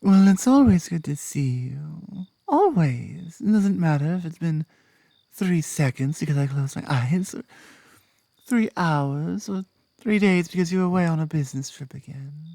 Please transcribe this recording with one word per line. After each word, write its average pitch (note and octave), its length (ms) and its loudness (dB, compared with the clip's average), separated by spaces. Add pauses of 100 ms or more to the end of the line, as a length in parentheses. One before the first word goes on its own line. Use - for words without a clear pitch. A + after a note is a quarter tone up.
Well, G3 280 8
it's F#3+ 180 4
always B3+ 420 6
good E3 160 -6
to C#3+ 120 -4
see B2+ 560 -4
you. D3+ 540 -12 (200)
Always. E3+ 920 0
It G3+ 120 -2
doesn't G3 280 4
matter D#3 340 2
if F3+ 100 -6
it's E3 140 -10
been D#3+ 280 -2 (680)
three F3+ 300 0
seconds C#3 580 -2
because D3+ 160 -2
I C#3 100 0
closed C3+ 300 -4
my - 100 -10
eyes, C#3+ 480 -2
or - 80 -12 (1040)
three A3+ 300 0
hours, D#3 720 -2
or F#3+ 160 -6 (360)
three G#3+ 180 0
days F#3 300 2
because F3+ 240 -2
you F#3 80 0
were F#3 60 2
away F3+ 200 0
on E3 140 0
a D#3+ 60 -2
business C#3 440 -6
trip - 240 -16
again. C3+ 380 -16 (220)